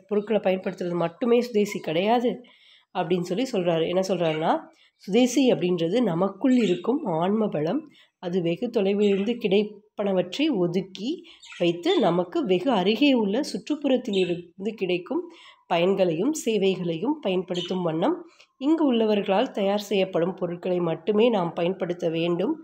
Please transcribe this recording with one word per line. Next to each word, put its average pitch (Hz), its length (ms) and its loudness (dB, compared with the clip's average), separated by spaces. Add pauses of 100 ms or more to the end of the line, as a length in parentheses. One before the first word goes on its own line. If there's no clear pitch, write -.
பொருட்களை 208 360 0
பயன்படுத்துறது 185 500 -2
மட்டுமே 175 480 0
சுதேசி 208 400 0
கிடையாது 208 640 0 (520)
அப்படின்னு 180 260 0
சொல்லி 190 320 -2
சொல்றாரு. 170 360 0
என்ன 180 120 0
சொல்றாருன்னா, 175 580 0 (380)
"சுதேசி 240 560 2
அப்படின்றது 175 500 0
நமக்குள் 196 540 0
இருக்கும் 226 480 0
ஆன்ம 196 440 0
பலம். 165 420 -2 (280)
அது 180 240 -4
வெகு 170 280 -2
தொலைவிலிருந்து 202 680 0
கிடைப்பனவற்றை 202 1120 0
ஒதுக்கி 190 720 -2 (340)
வைத்து 180 420 0
நமக்கு 180 460 0
வெகு 185 240 2
அருகே 220 420 4
உள்ள 220 280 2
சுற்றுப்புறத்திலிருந்து 214 1300 -2
கிடைக்கும் 196 560 -4 (440)
பயன்களையும் 180 560 2 (140)
சேவைகளையும் 190 760 0
பயன்படுத்தும் 185 640 -2
வண்ணம் 170 420 0 (320)
இங்கு 302 360 2
உள்ளவர்களால் 214 580 2
தயார் 202 300 0
செய்யப்படும் 190 540 0
பொருட்களை 175 460 -4
மட்டுமே 208 480 2
நாம் 180 240 0
பயன்படுத்த 175 560 -2
வேண்டும். 170 560 -2